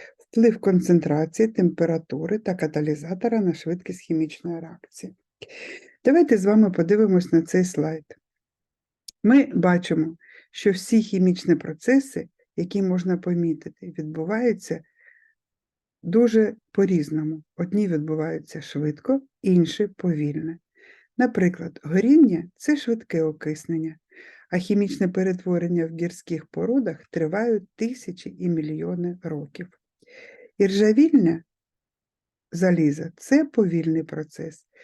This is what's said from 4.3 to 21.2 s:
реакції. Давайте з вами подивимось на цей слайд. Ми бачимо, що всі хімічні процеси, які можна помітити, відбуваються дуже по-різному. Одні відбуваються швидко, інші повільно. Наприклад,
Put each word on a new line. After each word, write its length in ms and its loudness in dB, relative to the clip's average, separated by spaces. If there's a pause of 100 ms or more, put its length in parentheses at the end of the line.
реакції. 540 -18 (880)
Давайте 340 4
з 60 -2
вами 260 6
подивимось 640 2
на 100 4
цей 220 0
слайд. 400 -4 (1160)
Ми 320 6
бачимо, 640 0 (400)
що 140 2
всі 320 0
хімічні 520 2
процеси, 720 -2 (280)
які 260 -4
можна 340 0
помітити, 840 -4
відбуваються 840 -4 (1200)
дуже 520 2 (180)
по-різному. 680 -2 (140)
Одні 320 -2
відбуваються 720 -6
швидко, 640 -4 (200)
інші 440 2
повільно. 680 -6 (600)
Наприклад, 640 -2